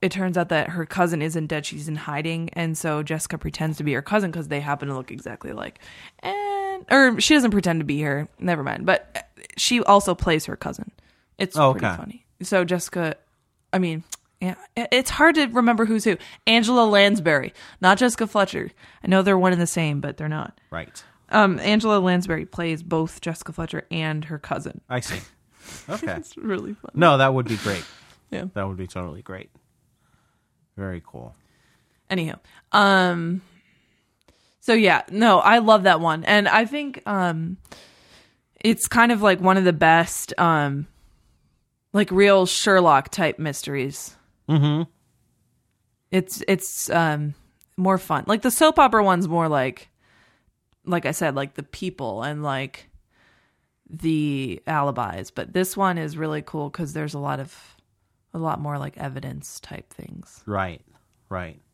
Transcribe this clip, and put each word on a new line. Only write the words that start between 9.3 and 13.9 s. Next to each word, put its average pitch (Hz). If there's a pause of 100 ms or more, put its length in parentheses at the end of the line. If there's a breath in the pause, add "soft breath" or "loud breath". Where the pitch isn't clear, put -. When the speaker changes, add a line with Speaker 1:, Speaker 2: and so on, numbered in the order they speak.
Speaker 1:
she 240
also 202
plays 165
her -
cousin. - (460)
It's 185
Speaker 2:
Oh, 143
Speaker 1:
pretty 123
Speaker 2:
okay. 87
Speaker 1:
funny. - (160)
So 185
Jessica, 175 (560)
I 185
mean, 165 (380)